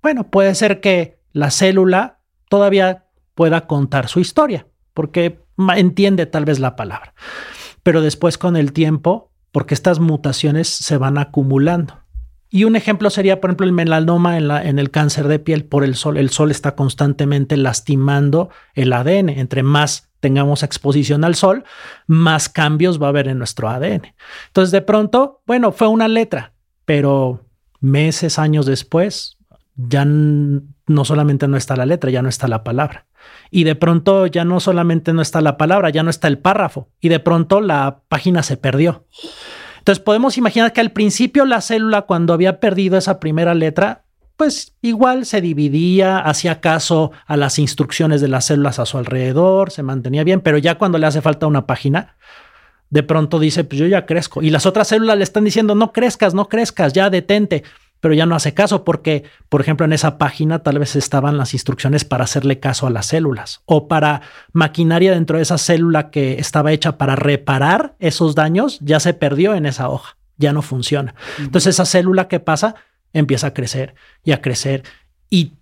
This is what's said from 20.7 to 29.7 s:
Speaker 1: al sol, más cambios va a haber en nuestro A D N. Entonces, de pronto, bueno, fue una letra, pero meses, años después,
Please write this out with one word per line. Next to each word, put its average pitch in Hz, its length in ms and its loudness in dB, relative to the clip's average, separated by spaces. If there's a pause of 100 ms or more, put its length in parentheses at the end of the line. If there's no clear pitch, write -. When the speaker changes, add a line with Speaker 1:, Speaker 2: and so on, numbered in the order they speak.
Speaker 1:
al 170 100 2
sol, 202 300 0 (420)
más 160 400 2
cambios 156 540 0
va 143 60 0
a - 20 0
haber 143 180 0
en 131 120 -4
nuestro 113 280 -8
A 123 120 -6
D 190 160 -4
N. - 200 -8 (320)
Entonces, 185 240 2
de 196 100 4
pronto, 214 640 0
bueno, 233 280 0
fue 226 140 2
una 220 200 2
letra, 220 460 -2 (320)
pero 139 580 0 (380)
meses, 147 580 0
años 151 280 0
después, - 680 -4 (380)